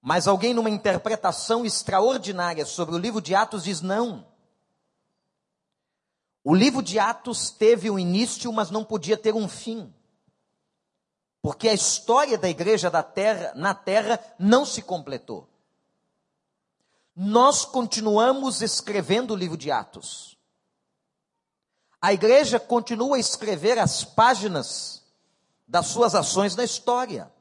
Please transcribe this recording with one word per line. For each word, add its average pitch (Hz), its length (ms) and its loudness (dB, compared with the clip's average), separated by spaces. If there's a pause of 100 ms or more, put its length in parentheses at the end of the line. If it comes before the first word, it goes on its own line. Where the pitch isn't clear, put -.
Mas 175 260 0
alguém, 202 260 2
numa 226 160 0
interpretação 214 960 -2
extraordinária 190 1000 -2
sobre 165 280 -6
o 170 40 -2
livro 214 240 -4
de 160 120 -4
Atos, 202 300 0
diz: 175 160 -4
"Não. 190 480 -4 (2250)
O 147 100 4
livro 247 300 4
de 190 160 -2
Atos 226 500 -2
teve 220 400 4
um 202 80 0
início, 202 540 -2
mas 214 180 -2
não 214 140 -4
podia 208 320 -2
ter 214 180 0
um 214 140 -2
fim. 214 460 -12 (1500)
Porque 214 280 -2
a 220 40 4
história 240 640 2
da 180 120 -2
igreja 175 420 0
da 160 100 2
terra, 190 540 -2
na 185 180 -2
terra 208 460 0 (180)
não 233 280 6
se - 160 -8
completou. 135 680 -10 (1700)
Nós 233 480 4
continuamos 233 1000 0
escrevendo 208 720 -2
o - 20 -6
livro 170 180 -4
de 143 140 -10
Atos. - 680 -8 (1700)
A 196 100 4
igreja 226 480 4
continua 240 580 -2
a - 20 0
escrever 214 580 -2
as 180 260 0
páginas 208 1000 0 (640)
das 170 180 0
suas 233 300 2
ações 185 400 0
na 240 80 -2
história." 240 760 -4